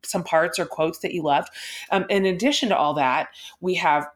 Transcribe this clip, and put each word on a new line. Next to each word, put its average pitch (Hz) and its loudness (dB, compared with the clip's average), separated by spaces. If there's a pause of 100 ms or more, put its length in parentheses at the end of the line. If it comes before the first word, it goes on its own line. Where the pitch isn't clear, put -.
some 180 -4
parts - 2
or 170 -2
quotes 160 -2
that - -4
you 170 -4
loved. 151 2 (420)
Um, 190 0
in 196 2
addition 226 0
to 190 2
all 147 2
that, 143 0 (300)
we 185 -2
have 151 2